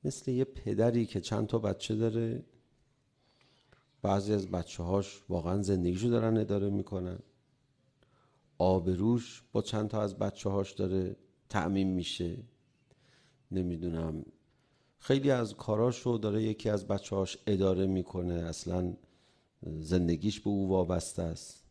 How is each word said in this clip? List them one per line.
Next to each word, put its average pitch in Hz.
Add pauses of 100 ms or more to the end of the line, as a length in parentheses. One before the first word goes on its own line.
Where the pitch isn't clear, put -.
مثل -
یه 127
پدری 113
که 98
چند 110
تا 113
بچه 107
داره، 113 (1600)
بعضی 101
از 98
بچه‌هاش 92
واقعاً 90
زندگیشو 92
دارن 113
اداره 101
می‌کنن، 95 (1400)
آبروش 92 (100)
با 107
چند 107
تا 107
از 101
بچه‌هاش 98
داره 95 (320)
تأمین 95
می‌شه، 90 (1120)
نمی‌دونم، 82 (760)
خیلی 139
از 120
کاراشو 117
داره 107
یکی 110
از 101
بچه‌هاش 98
اداره 95
می‌کنه، 92
اصلاً 87 (840)
زندگیش 85
به 104
او 98
وابسته 90
است -